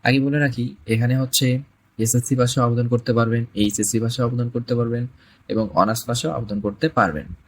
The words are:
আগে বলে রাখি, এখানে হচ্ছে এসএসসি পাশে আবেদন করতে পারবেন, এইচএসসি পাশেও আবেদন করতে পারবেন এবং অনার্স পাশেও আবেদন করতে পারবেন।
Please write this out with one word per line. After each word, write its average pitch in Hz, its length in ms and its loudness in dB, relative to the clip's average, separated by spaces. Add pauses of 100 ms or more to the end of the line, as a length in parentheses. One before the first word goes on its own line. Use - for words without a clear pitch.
আগে 123 160 4
বলে 143 240 0
রাখি, 123 200 -2 (280)
এখানে 120 300 2
হচ্ছে 131 240 0 (520)
এসএসসি 120 380 0
পাশে 123 200 2 (100)
আবেদন 120 220 2
করতে 120 300 0
পারবেন, 117 240 2 (200)
এইচএসসি 104 380 0
পাশেও 117 240 -2
আবেদন 120 300 -2
করতে 120 240 -4
পারবেন 120 260 -2 (440)
এবং 110 160 0 (160)
অনার্স 110 280 2
পাশেও 123 280 -2
আবেদন 104 240 -4
করতে 104 280 -2
পারবেন। 80 380 0 (220)